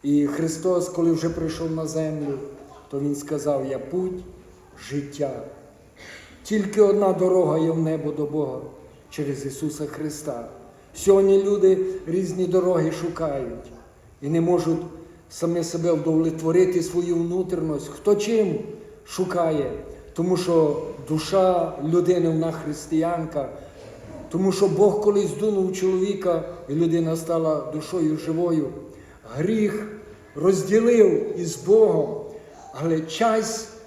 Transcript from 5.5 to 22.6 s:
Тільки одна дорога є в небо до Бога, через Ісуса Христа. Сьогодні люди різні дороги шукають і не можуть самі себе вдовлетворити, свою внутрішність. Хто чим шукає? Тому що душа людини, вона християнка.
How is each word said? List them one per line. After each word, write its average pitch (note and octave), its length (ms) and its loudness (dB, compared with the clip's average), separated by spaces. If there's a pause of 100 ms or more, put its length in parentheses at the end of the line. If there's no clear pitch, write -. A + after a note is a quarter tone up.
Тільки G#3 380 2
одна G3+ 320 6
дорога F3+ 440 4
є D#3+ 140 2
в D#3+ 80 0
небо D#3 320 0
до D3 140 -2
Бога, C#3+ 340 -4 (500)
через C#3 360 -6
Ісуса D3 400 -6
Христа. C#3+ 640 -8 (460)
Сьогодні G3 480 6
люди F#3+ 340 4 (300)
різні F3+ 380 -2
дороги E3+ 460 2
шукають D3+ 800 -6 (500)
і C#3 80 -6
не E3 120 2
можуть E3 400 2 (480)
самі E3+ 340 -2
себе E3+ 280 -2
вдовлетворити, E3 920 2
свою F3 320 -2
внутрішність. E3+ 720 -2
Хто - 280 2
чим G#3 440 0 (460)
шукає? D#3+ 680 -2 (420)
Тому F3 240 0
що D#3+ 440 2 (280)
душа F3+ 640 2 (100)
людини, F3 460 2
вона D#3+ 220 -2
християнка. D#3+ 960 -4 (800)